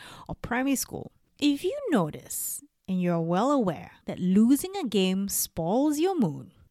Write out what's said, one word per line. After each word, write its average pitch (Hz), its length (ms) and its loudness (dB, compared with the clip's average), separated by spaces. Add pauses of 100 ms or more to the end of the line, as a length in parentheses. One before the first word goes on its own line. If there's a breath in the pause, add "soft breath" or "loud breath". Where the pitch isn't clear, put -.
(280 loud breath)
or - 80 -8
primary 262 400 -2
school, - 360 -6 (280)
if 285 240 2
you 453 120 -2 (140)
notice - 760 -2 (240)
and 185 140 -2
you're 175 180 2
well 180 320 2
aware 190 420 0 (120)
that - 140 -8
losing 233 560 4
a 359 120 -4
game 190 400 0
spoils 247 680 0
your 370 180 2
mood, 143 360 -2 (200)